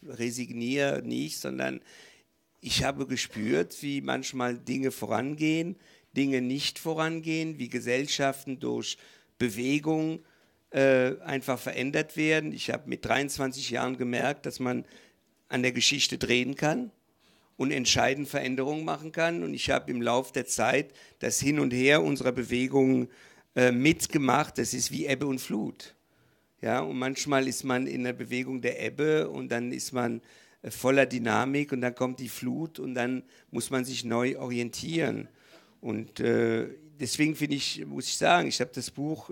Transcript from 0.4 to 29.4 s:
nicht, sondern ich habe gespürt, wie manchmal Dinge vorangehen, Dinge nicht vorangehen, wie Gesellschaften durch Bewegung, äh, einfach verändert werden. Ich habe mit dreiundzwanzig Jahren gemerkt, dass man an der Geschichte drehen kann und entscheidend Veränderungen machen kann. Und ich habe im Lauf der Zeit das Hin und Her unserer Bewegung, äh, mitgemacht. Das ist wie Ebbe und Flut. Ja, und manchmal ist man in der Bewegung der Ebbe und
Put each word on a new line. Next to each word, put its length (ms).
nicht, 360
sondern 400
ich 240
habe 240
gespürt, 720
wie 200
manchmal 560
Dinge 340
vorangehen, 840
Dinge 240
nicht 380
vorangehen, 800
wie 100
Gesellschaften 880
durch 380
Bewegung, 840
äh, 500
einfach 380
verändert 580
werden. 340
Ich 200
habe 180
mit 160
dreiundzwanzig 640
Jahren 260
gemerkt, 500
dass 140
man 240
an 160
der 80
Geschichte 460
drehen 380
kann 360
und 140
entscheidend 560
Veränderungen 560
machen 300
kann. 280
Und 120
ich 160
habe 200
im 120
Lauf 320
der 120
Zeit 460
das 200
Hin 180
und 140
Her 320
unserer 300
Bewegung, 760
äh, 160
mitgemacht. 880
Das 160
ist 180
wie 140
Ebbe 200
und 140
Flut. 560
Ja, 220
und 180
manchmal 480
ist 160
man 240
in 160
der 80
Bewegung 480
der 240
Ebbe 460
und 240